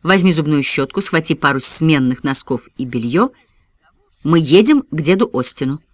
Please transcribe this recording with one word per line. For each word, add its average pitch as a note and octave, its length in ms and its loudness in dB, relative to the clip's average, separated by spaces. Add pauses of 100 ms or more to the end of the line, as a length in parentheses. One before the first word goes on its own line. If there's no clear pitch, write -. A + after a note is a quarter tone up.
Возьми F#3 300 2
зубную D3+ 300 0
щётку, C#3 400 -4
схвати D#3+ 320 -2
пару C3+ 260 -2
сменных C3+ 640 0
носков C3+ 540 -6
и C#3 80 -8
бельё. A#2+ 460 -2 (920)
Мы D#3+ 140 2
едем A3 440 4
к - 180 -8
деду F#3 320 0
Остину. - 480 -4 (140)